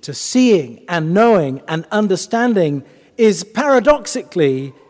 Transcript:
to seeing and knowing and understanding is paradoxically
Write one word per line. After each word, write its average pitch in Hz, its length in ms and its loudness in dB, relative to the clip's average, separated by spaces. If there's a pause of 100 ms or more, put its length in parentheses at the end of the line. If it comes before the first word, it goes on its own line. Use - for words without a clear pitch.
to 143 120 -12
seeing 180 760 0
and 165 240 -2
knowing 185 560 2
and 160 220 -6
understanding 202 920 -2 (320)
is 202 300 2
paradoxically 196 1300 0 (160)